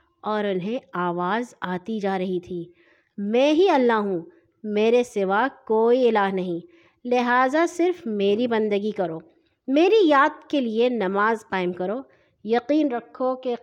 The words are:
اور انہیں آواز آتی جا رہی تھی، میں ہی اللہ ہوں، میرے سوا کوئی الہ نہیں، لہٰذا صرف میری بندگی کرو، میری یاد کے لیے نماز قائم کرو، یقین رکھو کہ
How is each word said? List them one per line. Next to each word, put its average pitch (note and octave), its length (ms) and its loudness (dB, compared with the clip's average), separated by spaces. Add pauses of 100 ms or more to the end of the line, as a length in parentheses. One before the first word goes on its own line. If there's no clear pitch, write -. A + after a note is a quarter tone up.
(220)
اور G#3+ 220 -4
انہیں G3+ 360 -4 (140)
آواز F3+ 680 -4
آتی F3+ 380 -4
جا F#3+ 180 -2
رہی F#3 220 -4
تھی، F3 320 -12 (460)
میں A#3+ 360 2
ہی F#4 160 4
اللہ B3+ 240 4
ہوں، G3+ 280 -2 (420)
میرے A3 400 2
سوا G3+ 440 0 (200)
کوئی A#3 400 2
الہ G3+ 260 2
نہیں، F3+ 260 -4 (480)
لہٰذا B3 600 2
صرف E4+ 360 -2
میری G#3 420 0
بندگی G#3+ 440 -2
کرو، E3 280 -6 (480)
میری F4+ 400 4
یاد D4 420 2
کے C#4+ 120 0
لیے A#3 280 0
نماز G#3 600 0
قائم F3+ 240 -2
کرو، F#3+ 280 -6 (420)
یقین B3+ 480 0
رکھو B3+ 440 -4
کہ B3+ 260 -6